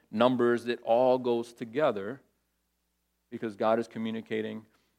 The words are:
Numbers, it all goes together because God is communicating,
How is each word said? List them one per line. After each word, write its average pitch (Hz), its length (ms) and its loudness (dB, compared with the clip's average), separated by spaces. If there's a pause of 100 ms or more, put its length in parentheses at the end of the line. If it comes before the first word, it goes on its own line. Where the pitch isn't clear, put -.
(100)
Numbers, 120 560 2
it 120 160 -4
all 127 360 4
goes 120 340 -2
together 120 680 -4 (1080)
because 110 260 -8
God 113 220 2
is 117 80 -2
communicating, 110 800 -6 (340)